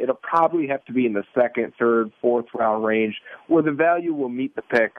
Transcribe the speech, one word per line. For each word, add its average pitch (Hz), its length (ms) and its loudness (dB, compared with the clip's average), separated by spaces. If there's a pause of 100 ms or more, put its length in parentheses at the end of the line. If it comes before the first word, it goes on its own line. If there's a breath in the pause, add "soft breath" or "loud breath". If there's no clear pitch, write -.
it'll 123 140 0
probably 165 500 0
have 135 180 -6
to - 80 -14
be 123 140 2
in 110 80 -2
the 101 100 -2 (100)
second, 117 440 0
third, 113 420 2
fourth 120 340 0
round 110 300 0
range 110 320 0 (300 loud breath)
where 160 160 4
the 151 100 0
value 170 400 0
will 143 160 -4
meet 127 260 -6
the - 60 -10
pick. 113 380 0